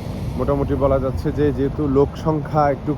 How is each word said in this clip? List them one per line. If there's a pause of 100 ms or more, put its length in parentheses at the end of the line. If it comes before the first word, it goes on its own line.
(380)
মোটামুটি
বলা
যাচ্ছে
যে
যেহেতু
লোক
সংখ্যা
একটু